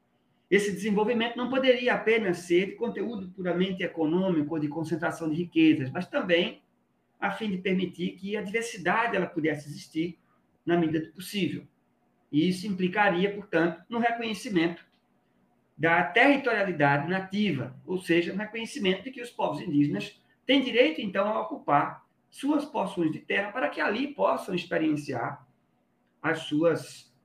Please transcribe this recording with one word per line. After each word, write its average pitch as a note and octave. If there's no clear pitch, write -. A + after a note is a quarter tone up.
esse G3
desenvolvimento A3
não B3
poderia B3
apenas G3+
ser F3+
de -
conteúdo G#3
puramente F#3
econômico E3
ou D#3
de D3
concentração D#3+
de D#3
riquezas, D#3+
mas F3+
também G3+
a G3+
fim G#3
de F#3
permitir F3+
que G3+
a G#3
diversidade G#3+
ela F#3
pudesse D3
existir D#3+
na E3+
medida D#3+
do -
possível. -
E D#3
isso F#3
implicaria, F#3+
portanto, E3+
no A#3
reconhecimento A3
da E3+
territorialidade F#3
nativa, F#3+
ou F3+
seja, E3+
no F#3+
reconhecimento G#3+
de C4
que -
os -
povos D3+
indígenas D3+
têm C4+
direito, B3+
então, G3
a A3
ocupar -
suas C#4+
porções F3+
de D3
terra G3+
para C4+
que -
ali B3
possam -
experienciar D3+
as D#3
suas -